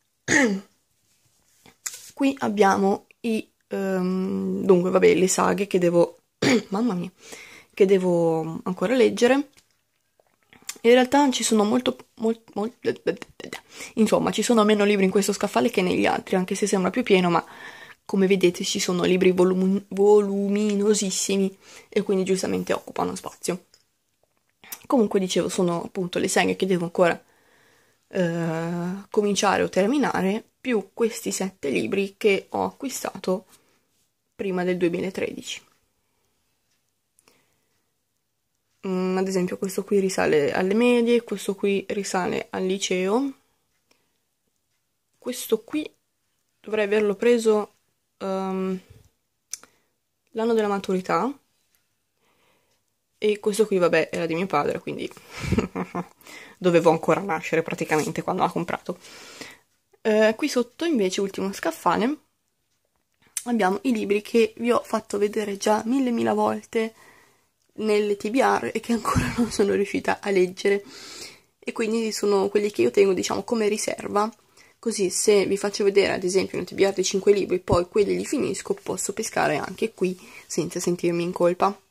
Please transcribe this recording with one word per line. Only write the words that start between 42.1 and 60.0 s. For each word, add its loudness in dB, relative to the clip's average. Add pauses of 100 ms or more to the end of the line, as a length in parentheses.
al -6
liceo, -2 (1800)
questo -4
qui -6 (720)
dovrei -2
averlo 2
preso, 2 (420)
ehm, -4 (1500)
l'anno 0
della 2
maturità, 0 (1900)
e 0
questo 0
qui, 0
vabbè, 2
era -4
di -4
mio -4
padre, -2
quindi -10 (760)
<laughs> -12
dovevo 4
ancora 2
nascere -4
praticamente -4
quando -4
l'ha 0
comprato. -6 (1040)